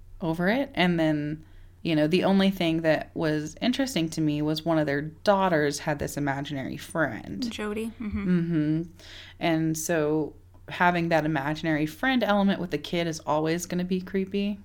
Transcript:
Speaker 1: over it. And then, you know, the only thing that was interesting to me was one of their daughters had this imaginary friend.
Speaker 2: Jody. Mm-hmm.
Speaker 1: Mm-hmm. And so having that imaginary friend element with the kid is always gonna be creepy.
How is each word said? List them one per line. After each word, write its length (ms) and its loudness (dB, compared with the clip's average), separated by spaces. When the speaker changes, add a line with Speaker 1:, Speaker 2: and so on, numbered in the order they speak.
Speaker 1:
over 280 0
it. 260 0
And 240 4
then, 440 0
you 140 0
know, 100 4
the 200 4
only 260 4
thing 320 0
that 320 2
was 440 -2
interesting 500 0
to 120 -4
me 220 2
was 200 -2
one 140 2
of 80 2
their 160 0
daughters 800 2
had 180 -2
this 180 -6
imaginary 640 -4
friend. 720 -4
Speaker 2:
Jody. 480 -6
Mm-hmm. 400 0
Speaker 1:
Mm-hmm. 420 2
And 360 2
so 600 0
having 400 2
that 160 4
imaginary 600 0
friend 360 0
element 380 2
with 80 -6
the 80 -4
kid 300 -2
is 140 -4
always 440 0
gonna 180 -2
be 160 -2
creepy. 640 -4